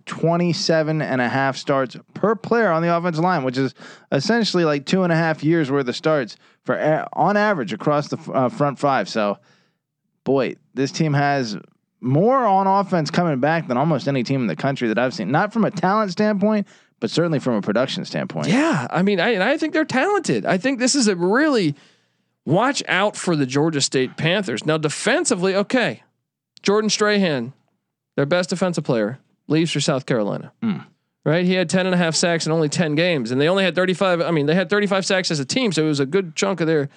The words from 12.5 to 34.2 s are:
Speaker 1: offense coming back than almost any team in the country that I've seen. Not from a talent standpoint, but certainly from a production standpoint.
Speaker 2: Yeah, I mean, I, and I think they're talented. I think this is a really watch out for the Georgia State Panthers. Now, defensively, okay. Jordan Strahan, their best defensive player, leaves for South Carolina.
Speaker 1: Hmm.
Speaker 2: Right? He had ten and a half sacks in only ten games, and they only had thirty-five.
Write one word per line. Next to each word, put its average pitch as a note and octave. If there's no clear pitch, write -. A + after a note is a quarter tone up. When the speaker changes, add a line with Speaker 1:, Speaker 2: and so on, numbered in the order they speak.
Speaker 1:
offense F#3+
coming D#3+
back D#3
than B2
almost C#3+
any C3+
team C3+
in A#2+
the E2
country C3+
that G#2+
I've B2
seen. G2
Not G3
from A3
a D3
talent F#3+
standpoint, G#3+
but A2
certainly D#3+
from A#2+
a G#2
production G#2+
standpoint. -
Speaker 2:
Yeah, A#3
I D#3+
mean, G3
I, G3+
and F#3
I C4
think D#4
they're D#4
talented. D4
I F3+
think B3+
this B3
is A#3
a G3
really G#3
watch A3+
out G3
for F3
the C#3+
Georgia C#3+
State C3
Panthers. D#3+
Now, D#3
defensively, F#3+
okay. G3+
Jordan G#3+
Strahan, F#3
their C#3
best F3
defensive F3
player, A2+
leaves D#3+
for D3+
South C#3
Carolina. G2+
Speaker 1:
Hmm. G#2+
Speaker 2:
Right? D#3+
He F#3
had F3+
ten F#3
and F#3
a -
half E3
sacks E3+
in D#3
only D#3+
ten D#3
games, D3
and C3
they D3+
only F#3+
had F3
thirty-five. F3+